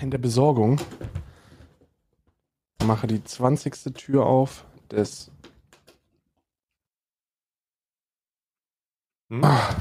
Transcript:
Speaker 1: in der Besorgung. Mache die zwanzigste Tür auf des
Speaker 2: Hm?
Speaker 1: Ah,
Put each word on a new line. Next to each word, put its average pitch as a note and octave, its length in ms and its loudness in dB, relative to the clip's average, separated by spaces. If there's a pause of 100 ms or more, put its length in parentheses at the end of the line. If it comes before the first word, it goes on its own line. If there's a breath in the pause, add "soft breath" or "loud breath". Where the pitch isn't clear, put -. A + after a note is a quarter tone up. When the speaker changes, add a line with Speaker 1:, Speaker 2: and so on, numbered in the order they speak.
Speaker 1:
in C3+ 100 -6
der C3+ 60 -2
Besorgung. B2 640 4 (2000 soft breath)
Mache A2 240 0
die A2 160 -2
zwanzigste C3 680 -4
Tür C3+ 320 0
auf C3 400 0 (260)
des - 400 -4 (4000)
Speaker 2:
Hm? B2 160 0
Speaker 1:
Ah, A#2+ 360 2